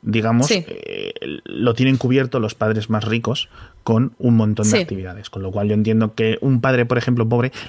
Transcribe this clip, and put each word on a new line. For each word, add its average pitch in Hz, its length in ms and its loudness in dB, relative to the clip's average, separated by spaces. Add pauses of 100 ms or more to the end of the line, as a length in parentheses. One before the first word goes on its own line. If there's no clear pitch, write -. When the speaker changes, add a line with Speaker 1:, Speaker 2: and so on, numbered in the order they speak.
Speaker 1:
digamos, 113 440 2
Speaker 2:
Sí. 180 220 0
Speaker 1:
eh, 50 440 -10 (320)
lo 110 300 0
tienen 131 220 4
cubierto 127 420 0
los 107 160 -2
padres 110 360 -2
más 107 140 0
ricos 113 440 -2 (340)
con 117 360 2
un 117 180 4
montón 107 340 2
de 110 60 4
Speaker 2:
Sí. 101 60 2
Speaker 1:
actividades. 95 480 -10
Con 98 120 -10
lo 95 80 -6
cual 101 180 -2
yo 107 60 2
entiendo 110 400 2
que 110 280 0
un 131 180 2
padre, 123 260 2
por 123 120 0
ejemplo, 120 300 0
pobre, 120 220 0 (180)